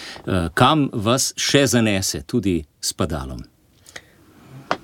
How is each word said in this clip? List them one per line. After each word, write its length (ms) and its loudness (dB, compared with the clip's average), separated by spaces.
Eh, 280 -2
kam 400 4
vas 440 0
še 300 4
zanese, 540 0
tudi 420 0
s 120 -6
padalom? 480 -4